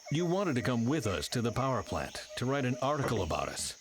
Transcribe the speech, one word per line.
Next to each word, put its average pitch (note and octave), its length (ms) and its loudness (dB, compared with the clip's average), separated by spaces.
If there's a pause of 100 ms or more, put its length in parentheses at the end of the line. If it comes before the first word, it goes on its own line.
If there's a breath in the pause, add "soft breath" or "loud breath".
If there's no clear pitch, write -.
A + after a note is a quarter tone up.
You D#3+ 160 2
wanted F3+ 300 2
to B2 60 2
come A#2+ 240 2
with C#3+ 200 2
us F#2 240 0
to B2+ 120 -2
the A#2 100 2
power B2+ 320 0
plant - 420 -4 (120)
to - 80 -2
write C3+ 200 2
an B2 160 2
article C3 420 2
about D2 260 0
us. - 320 -6